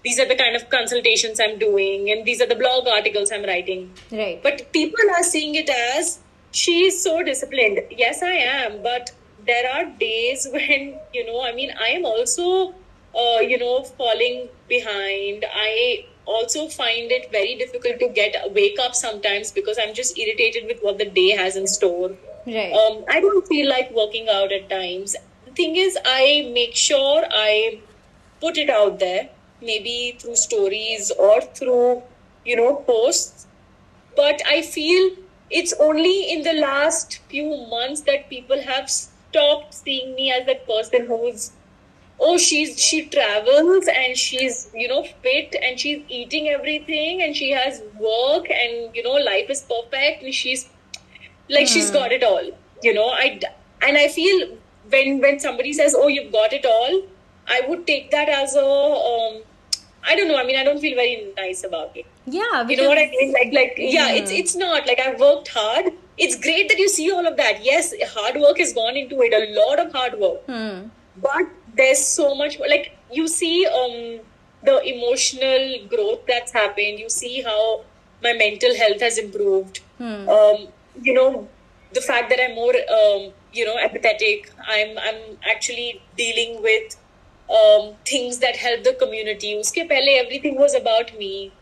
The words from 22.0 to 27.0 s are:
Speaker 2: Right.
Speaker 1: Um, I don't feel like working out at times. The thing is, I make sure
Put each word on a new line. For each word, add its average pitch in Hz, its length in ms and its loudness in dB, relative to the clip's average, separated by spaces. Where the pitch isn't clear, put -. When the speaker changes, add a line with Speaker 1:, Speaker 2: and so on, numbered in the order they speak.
Speaker 2:
Right. 214 340 -4
Speaker 1:
Um, 214 300 2
I 311 120 2
don't 381 260 2
feel 285 220 2
like 254 220 0
working 226 380 -2
out 196 280 2
at 190 120 -10
times. 190 460 -6
The 254 60 -20
thing 320 240 -2
is, 370 300 0
I 269 480 4
make 240 220 -2
sure 277 540 2